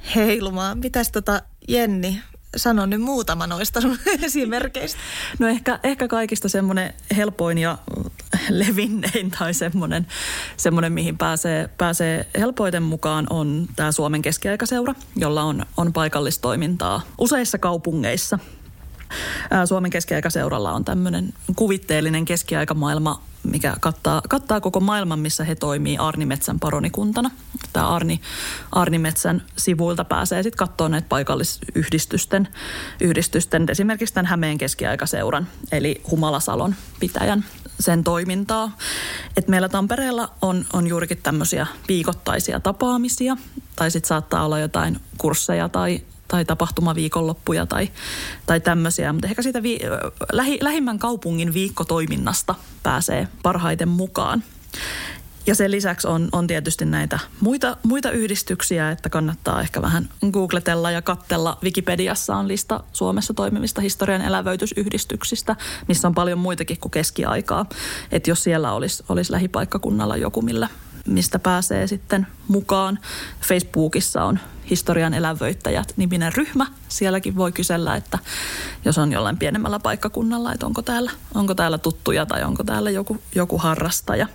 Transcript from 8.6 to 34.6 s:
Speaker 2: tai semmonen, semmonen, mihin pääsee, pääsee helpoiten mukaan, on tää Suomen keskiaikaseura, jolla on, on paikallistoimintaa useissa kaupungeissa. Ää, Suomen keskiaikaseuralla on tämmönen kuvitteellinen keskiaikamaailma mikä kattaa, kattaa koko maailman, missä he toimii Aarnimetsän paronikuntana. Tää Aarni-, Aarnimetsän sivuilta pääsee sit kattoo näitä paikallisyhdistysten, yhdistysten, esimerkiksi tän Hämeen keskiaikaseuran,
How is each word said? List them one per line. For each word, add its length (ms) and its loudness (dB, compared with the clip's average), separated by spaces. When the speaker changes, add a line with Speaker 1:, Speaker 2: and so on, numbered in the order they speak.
Speaker 2:
tai 140 0
semmonen, 540 0
semmonen, 360 4
mihin 240 0
pääsee, 500 0
pääsee 600 0
helpoiten 440 2
mukaan, 460 0
on 460 0
tää 160 0
Suomen 300 2
keskiaikaseura, 720 0
jolla 280 2
on, 220 0
on 160 2
paikallistoimintaa 1080 0
useissa 400 2
kaupungeissa. 840 0
Ää, 140 4
Suomen 260 2
keskiaikaseuralla 800 0
on 140 -2
tämmönen 480 0
kuvitteellinen 680 2
keskiaikamaailma 960 0
mikä 360 0
kattaa, 500 2
kattaa 320 2
koko 180 0
maailman, 400 2
missä 240 -2
he 120 0
toimii 420 0
Aarnimetsän 600 0
paronikuntana. 720 0
Tää 140 2
Aarni-, 340 2
Aarnimetsän 720 2
sivuilta 480 2
pääsee 380 0
sit 120 -2
kattoo 320 0
näitä 220 0
paikallisyhdistysten, 1400 0
yhdistysten, 680 2
esimerkiksi 440 0
tän 120 2
Hämeen 320 2
keskiaikaseuran, 880 -2